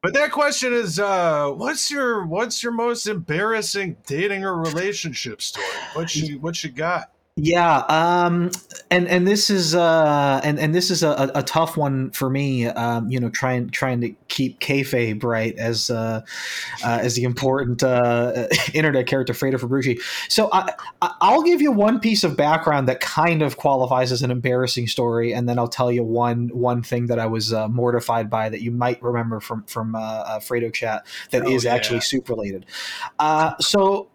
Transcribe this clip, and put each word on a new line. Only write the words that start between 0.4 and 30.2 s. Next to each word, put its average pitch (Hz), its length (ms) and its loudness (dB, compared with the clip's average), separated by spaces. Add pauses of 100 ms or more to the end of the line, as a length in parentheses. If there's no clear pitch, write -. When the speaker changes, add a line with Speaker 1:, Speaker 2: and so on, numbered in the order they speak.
Speaker 1:
is, 202 260 -2
uh, 170 520 2
what's 233 400 -4
your, 247 360 -2
what's 202 380 -4
your 240 80 -4
most 233 340 -4
embarrassing 202 880 -4 (100)
dating 190 380 -4
or 190 120 -2
relationship 165 840 -4
story? - 260 -8 (260)
What 165 240 -6
you, 147 240 -6
what 165 240 -6
you 151 60 -8
got? 156 420 -4 (280)
Speaker 2:
Yeah, 165 480 4
um, 175 640 2 (400)
and, 175 160 4
and 180 180 4
this 202 240 4
is, 180 240 2
uh, 151 680 4
and, 147 160 2
and 156 160 2
this 180 160 2
is 165 140 2
a, 151 60 4
a, 135 260 0
a 139 80 2
tough 160 320 0
one 135 340 0
for - 180 -2
me. 131 380 0
Um, 117 420 -2
you 127 120 -2
know, 117 100 -2
trying, 123 400 -2
trying 127 300 -2
to 117 80 -2 (180)
keep - 320 -4
kayfabe, 123 640 0
right, 113 340 -2
as, 113 320 -2
uh, 113 340 -2 (640)
uh, 117 160 0
as 120 140 0
the 120 80 -2
important, 127 640 0
uh, 120 640 2 (120)
<laughs> - 140 -4
internet 143 320 2
character 127 280 0
Fredo 135 200 0
Fabrucci. 127 460 0 (280)
So 220 240 2
I, 185 200 2 (280)
I, - 200 -2
I'll 233 240 6
give 339 180 4
you 294 80 4
one 214 300 4
piece 220 240 2
of 160 120 2
background 147 520 4
that 127 100 0
kind 160 440 2
of 143 140 0
qualifies 127 540 2
as 127 140 0
an 123 80 0
embarrassing 123 560 0
story, 117 440 0
and 120 160 -2
then 123 120 0
I'll 117 80 0
tell 123 240 0
you 120 100 0
one, 120 460 0
one 120 340 0
thing 120 240 -2
that 117 140 0
I 113 60 0
was, 110 260 -2
uh, 110 160 0
mortified 120 600 0
by 110 200 -2
that 110 140 -6
you 120 100 -4
might 123 280 0
remember 117 380 -2
from, 110 280 -8
from, 110 280 -6
uh, 113 60 -6
uh, 110 400 -6